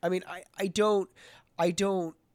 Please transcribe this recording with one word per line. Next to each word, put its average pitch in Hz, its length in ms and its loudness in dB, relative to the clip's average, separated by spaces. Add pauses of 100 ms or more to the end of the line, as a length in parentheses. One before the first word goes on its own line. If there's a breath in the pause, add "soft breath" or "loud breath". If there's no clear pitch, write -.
I - 60 0
mean, 180 180 0
I, - 160 -14 (160)
I 202 80 -2
don't, 208 420 2 (500 loud breath)
I 170 120 2
don't 185 460 -2 (180)